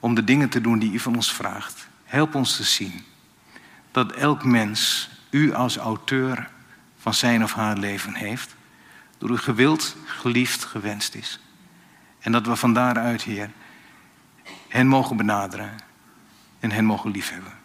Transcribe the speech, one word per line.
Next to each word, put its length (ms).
Om 140
de 80
dingen 260
te 120
doen 180
die 120
u 80
van 160
ons 180
vraagt. 540
Help 320
ons 200
te 80
zien 420
dat 200
elk 320
mens 680
u 240
als 240
auteur 720
van 160
zijn 300
of 100
haar 240
leven 360
heeft, 420
door 120
u 80
gewild, 580
geliefd, 580
gewenst 520
is. 240
En 120
dat 140
we 100
van 180
daaruit, 500
Heer, 280
hen 200
mogen 300
benaderen 580
en 120
hen 140
mogen 260
liefhebben. 420